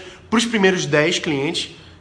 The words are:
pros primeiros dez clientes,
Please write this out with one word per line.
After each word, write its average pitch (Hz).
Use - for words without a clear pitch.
pros 233
primeiros 190
dez 151
clientes, 151